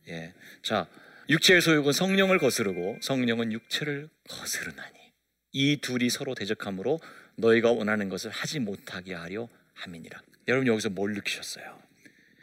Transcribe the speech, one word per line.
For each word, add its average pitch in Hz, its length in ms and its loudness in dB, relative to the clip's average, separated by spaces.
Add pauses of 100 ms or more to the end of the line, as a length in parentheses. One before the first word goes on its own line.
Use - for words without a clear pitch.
예. 82 240 -12 (280)
자, 98 260 -2 (420)
육체의 170 320 6
소욕은 147 320 4
성령을 190 460 4
거스르고 104 600 0
성령은 117 520 0
육체를 147 560 -6 (200)
거스르나니 - 680 -10 (540)
이 139 240 2
둘이 123 320 0
서로 - 260 -4
대적함으로 104 640 -4 (360)
너희가 113 360 6
원하는 107 380 0
것을 92 220 -6
하지 - 280 -6
못하게 95 540 -8
하려 90 340 -8 (260)
함이니라. - 480 -14 (260)
여러분, 131 200 2
여기서 110 220 2
뭘 101 240 -2
느끼셨어요? - 680 -8 (600)